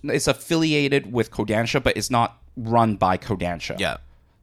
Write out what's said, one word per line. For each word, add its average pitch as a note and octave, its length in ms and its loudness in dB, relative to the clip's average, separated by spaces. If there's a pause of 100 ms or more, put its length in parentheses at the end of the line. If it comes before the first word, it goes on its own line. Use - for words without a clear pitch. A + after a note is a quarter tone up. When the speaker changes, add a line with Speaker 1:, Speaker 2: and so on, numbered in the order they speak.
(120)
Speaker 1:
it's C#3+ 160 0
affiliated C#3+ 880 0
with A#2 180 0
Kodansha, A2+ 500 0
but A#2 140 0
it's G#2 140 -4
not A#2 300 0 (160)
run A2+ 400 2
by F#2 220 2
Kodansha. F2+ 640 -6
Speaker 2:
Yeah. E2+ 180 -2 (460)